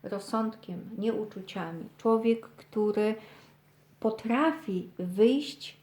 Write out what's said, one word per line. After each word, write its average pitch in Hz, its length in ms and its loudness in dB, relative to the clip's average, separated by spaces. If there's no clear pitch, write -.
rozsądkiem, 196 920 -4
nie 214 160 0
uczuciami. 185 720 -6
Człowiek, 226 500 2
który 214 680 0
potrafi 226 880 0
wyjść 214 840 2